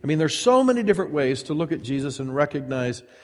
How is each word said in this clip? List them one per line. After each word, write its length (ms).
I 40
mean, 120
there's 200
so 260
many 180
different 300
ways 320
to 100
look 160
at 120
Jesus 360
and 160
recognize 720